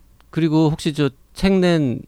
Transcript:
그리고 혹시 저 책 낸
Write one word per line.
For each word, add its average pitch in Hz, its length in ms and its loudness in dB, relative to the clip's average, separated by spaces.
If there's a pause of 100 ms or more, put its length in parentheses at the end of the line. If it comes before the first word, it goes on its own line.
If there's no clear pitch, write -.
(300)
그리고 160 400 0
혹시 160 240 -4
저 143 160 0 (240)
책 196 200 0
낸 170 540 0